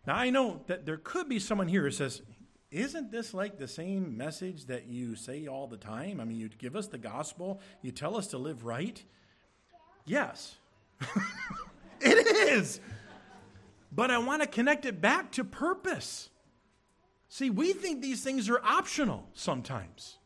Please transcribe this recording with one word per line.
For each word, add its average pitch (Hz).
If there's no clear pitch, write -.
Now, 143
I 254
know 247
that 175
there 156
could 339
be 247
someone 196
here 180
who 143
says, 139
"Isn't 262
this 226
like 202
the 131
same 175
message 156
that 123
you 120
say 143
all 135
the 117
time? 123
I 113
mean, 113
you 110
give 127
us 214
the 139
gospel, 170
you 127
tell 151
us 196
to 135
live 131
right." 127
Yes. 170
<laughs> -
It 370
is. 196
But 233
I 240
want 269
to 294
connect 294
it 196
back 269
to 254
purpose. -
See, 269
we 269
think 330
these 262
things 262
are 240
optional 262
sometimes. 123